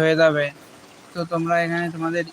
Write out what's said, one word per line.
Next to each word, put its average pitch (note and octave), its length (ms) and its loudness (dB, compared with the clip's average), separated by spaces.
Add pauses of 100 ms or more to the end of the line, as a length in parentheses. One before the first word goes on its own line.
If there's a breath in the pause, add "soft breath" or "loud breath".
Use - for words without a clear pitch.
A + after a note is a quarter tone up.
হয়ে D#3+ 200 4
যাবে। D3 240 4 (680)
তো F3 60 -8 (140)
তোমরা E3 220 0 (100)
এখানে E3+ 200 -2 (100)
তোমাদের E3 380 -4